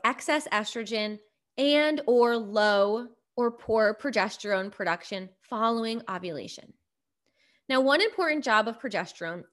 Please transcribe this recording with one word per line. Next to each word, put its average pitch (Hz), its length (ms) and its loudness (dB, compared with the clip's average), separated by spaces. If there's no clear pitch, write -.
excess 294 440 -2
estrogen 214 720 -4
and 294 520 2
or 240 280 6
low 208 720 2
or 240 160 0
poor 220 500 2
progesterone 202 720 -2
production 185 560 -4
following 226 680 -2
ovulation. 180 600 -10
Now, 262 120 2
one 277 220 4
important 339 400 0
job 214 240 2
of 220 140 -8
progesterone 175 720 -8